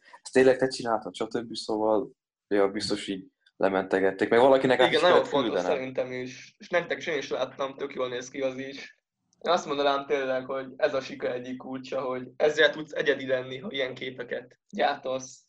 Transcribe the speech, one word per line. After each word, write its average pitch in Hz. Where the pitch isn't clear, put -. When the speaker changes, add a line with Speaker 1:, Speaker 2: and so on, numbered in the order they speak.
Speaker 1:
ezt -
tényleg 131
te 131
csináltad, 113
stb. 113
Szóval, 110
ja, 98
biztos 104
így 95
lementegették. 95
Meg 117
valakinek 131
át 127
Speaker 2:
Igen, 156
Speaker 1:
is 151
Speaker 2:
nagyon 175
Speaker 1:
kellett -
Speaker 2:
fontos 127
Speaker 1:
küldenem. 92
Speaker 2:
szerintem 131
is. 127
És -
nektek 165
is, 135
én 156
is 139
láttam, 131
tök 143
jól 127
néz 127
ki 139
az 131
is. 135
Én 160
azt 180
mondanám 143
tényleg, 131
hogy 135
ez 143
a 135
sika 131
egyik 127
kulcsa, 131
hogy 127
ezzel 151
tudsz 151
egyedi 139
lenni, 131
ha 127
ilyen 127
képeket 127
gyártasz. 131